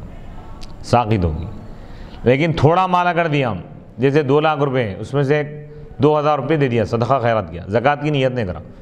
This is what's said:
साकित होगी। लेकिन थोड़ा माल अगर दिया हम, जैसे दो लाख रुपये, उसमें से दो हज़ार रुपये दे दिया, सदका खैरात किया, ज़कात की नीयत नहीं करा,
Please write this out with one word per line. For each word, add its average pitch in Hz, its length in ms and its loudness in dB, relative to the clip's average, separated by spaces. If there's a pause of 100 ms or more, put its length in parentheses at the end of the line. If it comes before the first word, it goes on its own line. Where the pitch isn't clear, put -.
(840)
साकित 113 400 2
होगी। 78 240 -2 (800)
लेकिन 139 280 4
थोड़ा 175 320 4
माल 180 200 2
अगर 170 220 2
दिया 139 220 0
हम, 90 120 -6 (380)
जैसे 139 240 4
दो 139 160 4
लाख 156 200 2
रुपये, 127 360 0
उसमें 131 280 -2
से 147 180 2 (540)
दो 151 180 4
हज़ार 151 240 2
रुपये 139 200 0
दे 139 100 2
दिया, 117 180 2
सदका 120 320 0
खैरात 110 320 0
किया, 85 200 -12
ज़कात 127 320 0
की 151 80 -2
नीयत 131 220 0
नहीं 120 140 -4
करा, 85 140 -6 (220)